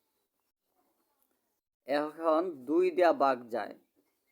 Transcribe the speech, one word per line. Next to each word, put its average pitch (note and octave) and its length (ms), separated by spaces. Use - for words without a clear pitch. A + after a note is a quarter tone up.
এখন D#3 680
দুই D#3 400
দেয়া E3 220
ভাগ C3 340
যায়। A2 280